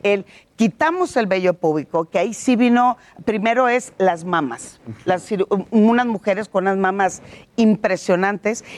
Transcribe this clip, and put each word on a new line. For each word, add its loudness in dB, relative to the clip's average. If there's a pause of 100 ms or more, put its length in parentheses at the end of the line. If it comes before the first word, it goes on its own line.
el, 0 (300)
quitamos 0
el 0
vello 0
púbico, -2
que -2
ahí -2
sí 0
vino, 2 (260)
primero 0
es -2
las 0
mamas, -4 (260)
las 0
ciru-, -2
unas 4
mujeres -4
con -2
unas 0
mamas -2 (340)
impresionantes, 0 (140)